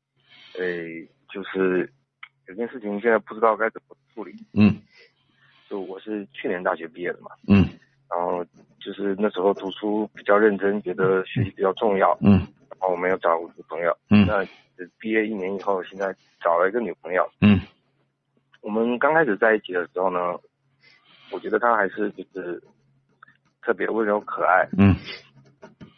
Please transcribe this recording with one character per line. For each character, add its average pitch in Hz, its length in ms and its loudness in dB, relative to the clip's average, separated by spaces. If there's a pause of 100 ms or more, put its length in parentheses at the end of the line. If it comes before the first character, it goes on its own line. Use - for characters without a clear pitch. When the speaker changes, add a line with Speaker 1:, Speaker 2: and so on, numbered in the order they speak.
(560)
Speaker 1:
哎， 82 520 -6 (240)
就 98 120 -10
是 92 500 0 (560)
有 92 60 -18
件 117 120 -6
事 120 140 -12
情 104 180 -6
现 117 100 0
在 110 80 4
不 107 160 -4
知 107 60 -14
道 110 160 4
该 110 140 -2
怎 - 180 -12
么 - 80 -20 (180)
处 104 120 -14
理。 92 260 -18
Speaker 2:
嗯。 101 300 4 (880)
Speaker 1:
就 101 100 -6
我 95 220 -10
是 104 320 -8
去 - 160 -8
年 90 120 -4
大 92 140 0
学 82 140 -12
毕 87 120 -14
业 85 120 -4
的 - 80 -14
嘛。 - 80 -20 (180)
Speaker 2:
嗯。 92 220 6 (400)
Speaker 1:
然 87 120 -4
后 90 220 -4 (380)
就 101 120 -12
是 98 240 -4
那 104 120 0
时 92 100 -6
候 95 140 2
读 95 180 -6
书 107 420 -4
比 - 100 -20
较 101 140 4
认 107 200 4
真， 101 240 -2
觉 - 120 -6
得 95 320 2
学 - 200 -2
习 95 60 -8
比 - 100 -8
较 95 120 2
重 104 240 0
要。 90 220 4
Speaker 2:
嗯。 101 200 6 (320)
Speaker 1:
然 - 80 -20
后 92 100 0
我 87 80 0
没 92 100 -2
有 92 120 2
找 85 200 2
过 85 160 -10
女 87 140 -20
朋 80 100 -8
友。 85 180 0 (120)
Speaker 2:
嗯。 104 160 8
Speaker 1:
那 98 200 0 (540)
毕 110 120 -8
业 110 140 2
一 110 80 -4
年 95 220 -4
以 92 60 -6
后， 98 220 -2
现 95 140 -16
在 95 160 -4 (280)
找 85 160 2
了 92 100 4
一 98 40 0
个 120 100 -2
女 90 200 -6
朋 85 120 -8
友。 90 160 0 (100)
Speaker 2:
嗯。 101 220 6 (1000)
Speaker 1:
我 107 100 -12
们 117 300 -2
刚 143 140 2
开 165 100 4
始 104 140 0
在 110 180 4
一 104 40 -4
起 - 120 -12
的 90 120 -2 (100)
时 90 60 -4
候 92 100 0
呢， 90 100 -2 (1120)
我 95 80 -10
觉 95 100 -10
得 107 100 0
她 117 160 2
还 101 120 2
是 104 240 -4
就 92 120 -16 (100)
是 87 280 -8 (1000)
特 117 120 -2
别 95 140 -2
温 107 180 -2
柔 104 140 0
可 85 240 -6
爱。 87 240 4 (100)
Speaker 2:
嗯。 98 180 6 (1040)